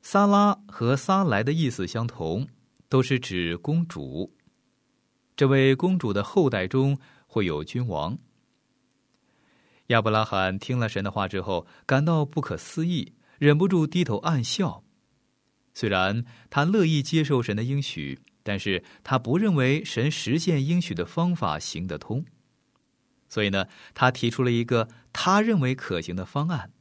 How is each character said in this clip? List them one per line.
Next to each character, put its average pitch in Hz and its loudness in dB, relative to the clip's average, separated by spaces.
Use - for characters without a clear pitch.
撒 202 2
拉 202 4
和 123 0
撒 190 0
莱 110 2
的 135 0
意 160 0
思 95 -4
相 113 -4
同， 90 -4
都 131 4
是 127 0
指 87 -4
公 160 -2
主。 76 -8
这 139 2
位 135 6
公 180 2
主 110 0
的 101 0
后 156 2
代 95 -2
中 135 2
会 107 0
有 78 -2
君 123 -6
王。 82 -4
亚 117 4
伯 110 0
拉 110 2
罕 95 0
听 127 -4
了 110 0
神 98 -4
的 98 -4
话 98 -2
之 92 -4
后， 92 -4
感 135 2
到 160 2
不 147 -6
可 82 -6
思 - -6
议， 175 -4
忍 147 6
不 190 2
住 170 4
低 175 0
头 104 0
暗 156 0
笑。 - -4
虽 110 -4
然 98 0
他 143 2
乐 190 4
意 151 2
接 160 0
受 139 0
神 101 -2
的 110 -2
应 135 -2
许， 71 -8
但 101 -4
是 98 -2
他 131 0
不 123 -2
认 202 2
为 143 2
神 127 -2
实 151 -2
现 151 0
应 175 2
许 131 -4
的 85 -4
方 175 -2
法 78 -2
行 85 -8
得 78 -8
通。 135 -6
所 107 -2
以 101 2
呢， 98 -2
他 127 4
提 123 0
出 123 -4
了 123 2
一 117 2
个 117 0
他 196 2
认 214 2
为 127 0
可 92 -6
行 87 -8
的 92 -6
方 151 -4
案 117 -6